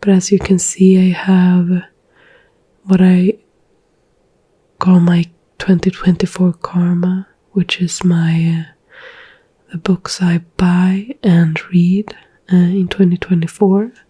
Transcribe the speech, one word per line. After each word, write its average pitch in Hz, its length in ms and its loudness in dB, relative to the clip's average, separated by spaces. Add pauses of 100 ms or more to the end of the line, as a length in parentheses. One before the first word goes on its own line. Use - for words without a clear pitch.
But 202 100 -6
as 185 200 0
you 202 80 2
can 185 200 0
see, 190 400 2
I 185 140 2
have 180 720 0 (1000)
what 190 160 2
I 185 380 2 (1400)
call 180 220 2
my 175 240 2 (340)
twenty 185 320 0
twenty-four 180 640 -2
karma, 180 720 -2 (260)
which 180 280 -4
is 175 240 -6
my, 165 600 0
uh, - 1040 -20
the 180 60 -12
books 180 440 -6
I 170 160 0 (180)
buy 185 680 0
and 170 380 2 (100)
read, 180 440 0 (380)
uh, 185 40 2
in 180 320 0
twenty 180 280 0
twenty-four. 190 760 -2 (180)